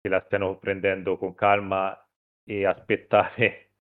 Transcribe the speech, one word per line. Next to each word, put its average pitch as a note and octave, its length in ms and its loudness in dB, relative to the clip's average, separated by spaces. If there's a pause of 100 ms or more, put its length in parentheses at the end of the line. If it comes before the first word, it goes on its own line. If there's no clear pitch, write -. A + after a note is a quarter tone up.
se G2 80 -6
la F#2 160 2
stiano G2 320 -2
prendendo F#2+ 600 -2
con F#2 180 -6
calma G2 640 0 (480)
e G2+ 200 -4
aspettare - 1160 0